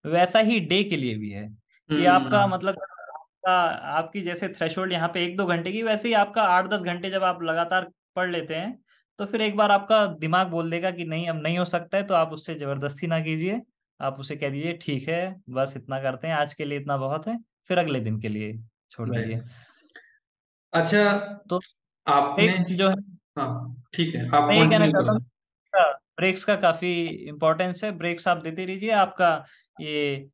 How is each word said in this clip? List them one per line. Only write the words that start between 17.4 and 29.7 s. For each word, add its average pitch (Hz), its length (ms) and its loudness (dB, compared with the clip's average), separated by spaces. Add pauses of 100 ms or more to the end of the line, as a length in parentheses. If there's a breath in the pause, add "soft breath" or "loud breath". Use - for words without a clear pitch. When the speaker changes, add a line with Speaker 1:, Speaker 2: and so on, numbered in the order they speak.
Speaker 1:
फिर 180 100 2
अगले 151 240 0
दिन 110 180 -4
के 110 100 -6
लिए 107 220 -6 (380)
छोड़ 117 200 -8
दीजिए। 113 260 -4
Speaker 2:
राइट। 113 140 -10 (1200 soft breath)
अच्छा, 170 300 4 (420)
Speaker 1:
तो 180 140 -4 (480)
Speaker 2:
आपने, 143 460 4
Speaker 1:
ब्रेक्स 180 200 0
जो 190 160 2
है 190 60 4 (420)
Speaker 2:
हाँ, 127 380 -6 (200)
ठीक 165 200 -2
है, - 160 -4
आप 147 140 6
Speaker 1:
मैं 147 120 4
ये 185 100 8
कहना 160 200 6
Speaker 2:
कंटिन्यू - 20 6
Speaker 1:
चाहता 120 240 2
Speaker 2:
करो। - 0 -
Speaker 1:
हूँ, - 80 2 (1000)
ब्रेक्स 185 260 0
का 208 120 2
काफ़ी 180 340 2 (380)
इंपॉर्टेंस 160 560 0
है, 214 80 -2
ब्रेक्स 170 360 -4
आप 175 100 4
देते 160 280 -8
रहिए, 190 280 -6
आपका 185 360 4 (480 soft breath)